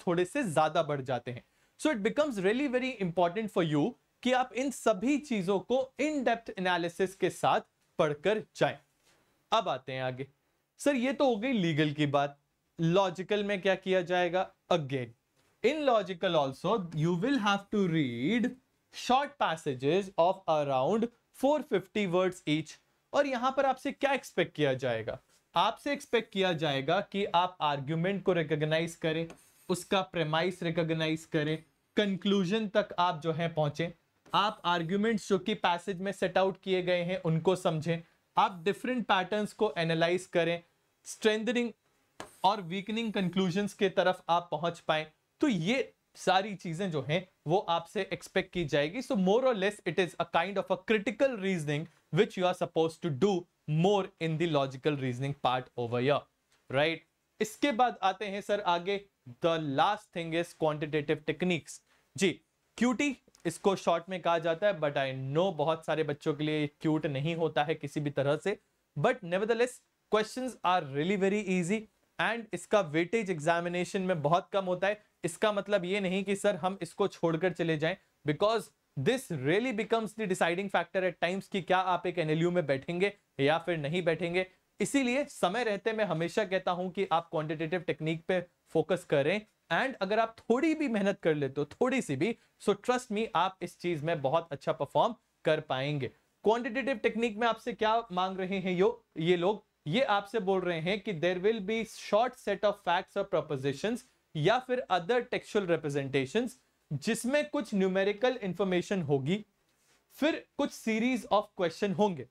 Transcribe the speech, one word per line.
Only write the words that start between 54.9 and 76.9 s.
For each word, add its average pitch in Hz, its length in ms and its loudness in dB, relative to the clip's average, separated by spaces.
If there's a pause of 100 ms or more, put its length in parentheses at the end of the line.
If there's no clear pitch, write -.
reasoning 131 360 -2 (120)
part 127 320 0
over 120 240 -2
here, 135 180 2 (500)
right? 156 300 0 (400)
इसके 277 320 0
बाद 233 320 2
आते 190 240 0
हैं 196 140 -6
सर 208 180 0
आगे, 180 400 0 (460)
the 165 80 4 (240)
last 202 400 0
thing 165 180 -6
is 170 180 -2 (100)
quantitative 151 640 0
techniques। 170 500 -2 (360)
जी, 175 160 2 (460)
क्यूटी 247 380 2 (300)
इसको 180 300 0
शॉर्ट 170 340 0
में 185 120 -6
कहा 170 180 2
जाता 165 280 0
है, 185 120 0
but 147 180 -2
I 135 100 0 (280)
know 185 220 2
बहुत 160 280 0
सारे 156 180 0
बच्चों 147 300 -2
के 147 100 -4
लिए 151 240 0 (140)
क्यूट 156 240 0
नहीं 147 300 -2
होता 156 280 0
है 156 120 -2
किसी 147 240 -8
भी 147 100 -4
तरह 139 280 0
से, 202 200 -4 (400)
but 220 280 0
nevertheless 220 540 0 (320)
questions 214 540 -2
are 180 160 4 (140)
really 180 260 0
very 202 300 2
easy 185 300 0 (380)
and 220 240 -2 (100)
इसका 202 280 2 (100)
वेटेज 175 380 0
एग्जामिनेशन 175 720 -2
में 185 200 -2
बहुत 165 320 2
कम 196 120 0
होता 180 220 -2
है। 208 160 -4 (200)
इसका 208 280 0
मतलब 202 340 0
ये 196 140 -2
नहीं 190 240 -2
कि 196 120 -2
सर 208 200 0
हम 185 260 -4
इसको 185 260 -2